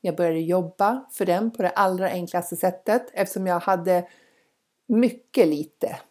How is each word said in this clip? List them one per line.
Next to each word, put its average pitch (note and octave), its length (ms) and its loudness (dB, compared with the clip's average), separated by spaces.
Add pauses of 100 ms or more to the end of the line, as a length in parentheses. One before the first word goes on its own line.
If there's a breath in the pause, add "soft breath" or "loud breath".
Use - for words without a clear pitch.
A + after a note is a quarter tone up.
Jag E3+ 140 -4
började E3 240 0
jobba F#3 720 0
för - 140 -4
den G3 260 0
på A#3 100 -8
det F3+ 80 2
allra F#3+ 400 0
enklaste F3 460 -4
sättet, G#3 580 0
eftersom F#3 340 -4
jag F3 120 0
hade F3 480 0 (800 soft breath)
mycket A#3 600 2
lite - 520 -4 (120)